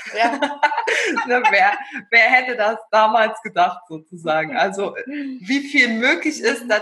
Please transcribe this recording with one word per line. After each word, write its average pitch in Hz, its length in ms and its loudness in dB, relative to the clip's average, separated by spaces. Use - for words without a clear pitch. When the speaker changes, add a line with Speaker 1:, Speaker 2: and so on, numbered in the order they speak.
Speaker 1:
Ja. 233 240 0
Speaker 2:
<laughs> 294 320 0
Ne, 247 240 2
wer, - 260 4
wer 233 220 6
hätte 254 240 2
das 220 240 0
damals 220 540 2
gedacht, 180 440 0
sozusagen? 160 680 -4
Also, 196 380 -2
Speaker 1:
Mhm. 277 360 -10
Speaker 2:
wie 233 200 -2
viel 277 280 0
möglich 277 520 -2
ist, 240 220 -2
Speaker 1:
Mhm. 240 60 -6
Speaker 2:
das 214 120 2